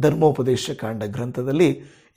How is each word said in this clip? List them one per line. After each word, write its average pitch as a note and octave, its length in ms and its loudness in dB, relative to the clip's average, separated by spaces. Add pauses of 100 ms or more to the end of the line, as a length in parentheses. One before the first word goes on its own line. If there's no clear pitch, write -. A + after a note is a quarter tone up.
ಧರ್ಮೋಪದೇಶ D3 720 2
ಕಾಂಡ A2 340 -6
ಗ್ರಂಥದಲ್ಲಿ B2+ 760 0 (360)